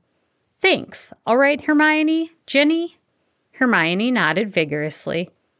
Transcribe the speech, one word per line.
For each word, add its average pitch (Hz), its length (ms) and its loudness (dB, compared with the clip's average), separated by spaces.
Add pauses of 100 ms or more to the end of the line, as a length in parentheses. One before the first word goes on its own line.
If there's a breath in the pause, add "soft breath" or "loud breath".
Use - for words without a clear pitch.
(600)
"Thanks. - 540 -2 (120)
All 226 120 0
right, 285 240 2
Hermione? 311 680 0 (140)
Ginny?" 320 520 0 (560)
Hermione 202 580 0
nodded 190 420 0
vigorously. 151 760 -4 (280)